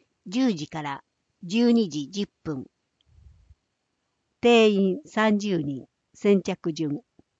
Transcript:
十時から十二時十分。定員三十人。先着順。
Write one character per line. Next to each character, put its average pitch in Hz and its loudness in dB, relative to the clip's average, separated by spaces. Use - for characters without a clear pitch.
十 240 0
時 151 -6
か 156 -12
ら 139 -12
十 226 2
二 233 2
時 143 -8
十 196 -6
分。 139 -8
定 226 6
員 196 0
三 214 0
十 196 -2
人。 139 -8
先 202 4
着 180 -6
順。 151 -6